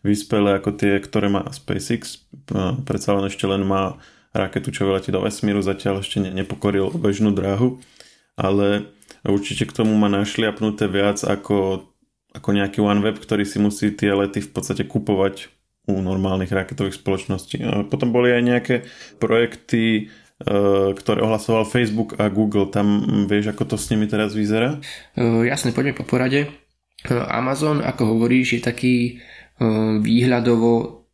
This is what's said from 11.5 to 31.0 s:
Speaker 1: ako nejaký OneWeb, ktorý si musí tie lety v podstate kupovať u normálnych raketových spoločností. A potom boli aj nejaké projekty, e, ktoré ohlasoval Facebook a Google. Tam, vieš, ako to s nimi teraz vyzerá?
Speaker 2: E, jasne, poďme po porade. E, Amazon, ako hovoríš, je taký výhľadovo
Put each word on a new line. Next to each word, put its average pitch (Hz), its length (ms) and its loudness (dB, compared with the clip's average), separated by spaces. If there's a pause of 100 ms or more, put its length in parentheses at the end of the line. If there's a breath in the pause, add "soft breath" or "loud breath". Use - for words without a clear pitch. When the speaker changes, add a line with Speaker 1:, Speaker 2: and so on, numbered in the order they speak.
Speaker 1:
ako - 240 -8
nejaký 101 240 0
OneWeb, 104 400 2
ktorý 104 240 0
si 101 160 -4
musí 104 320 2
tie 101 240 0
lety 101 240 0
v - 160 -10
podstate - 320 -4
kupovať 98 640 -2 (340)
u 95 160 0
normálnych 95 480 0
raketových 95 480 -4
spoločností. 95 640 -4
A 104 240 -2
potom 120 240 -2
boli 123 240 4
aj 120 100 2
nejaké 123 320 2 (460 loud breath)
projekty, 117 600 2 (180)
e, - 520 -8 (440)
ktoré - 240 0
ohlasoval 110 480 0
Facebook 113 480 0
a 107 120 2
Google. 101 440 2
Tam, 104 320 2 (240)
vieš, 104 240 0
ako 131 200 -4
to - 40 0
s - 160 -6
nimi 107 160 0
teraz 107 240 -2
vyzerá? 110 480 0 (320 loud breath)
Speaker 2:
E, 113 320 2
jasne, 127 260 0
poďme 135 220 -2
po - 120 -8
porade. 131 440 0
E, - 0 - (640)
Amazon, 135 720 0
ako 113 320 0
hovoríš, 120 400 2
je 117 80 -4
taký 123 300 0 (1080 loud breath)
výhľadovo 117 1120 2